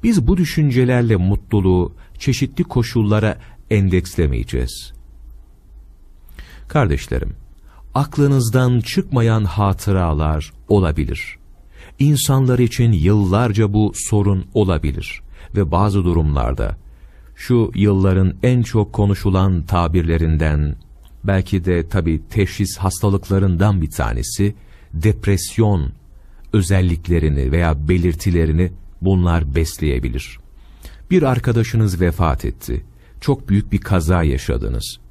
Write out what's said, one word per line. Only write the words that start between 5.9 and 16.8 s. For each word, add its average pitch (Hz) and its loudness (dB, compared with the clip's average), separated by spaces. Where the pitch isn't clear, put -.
Kardeşlerim, - -2
aklınızdan 127 2
çıkmayan 117 0
hatıralar 85 -2
olabilir. 78 -2
İnsanlar 135 2
için 117 2
yıllarca 101 2
bu 107 2
sorun 98 0
olabilir 80 -2
ve 92 0
bazı 95 0
durumlarda 71 0